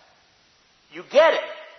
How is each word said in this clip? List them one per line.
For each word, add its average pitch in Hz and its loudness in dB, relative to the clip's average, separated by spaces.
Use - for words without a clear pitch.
You 160 -16
get 262 2
it. - -6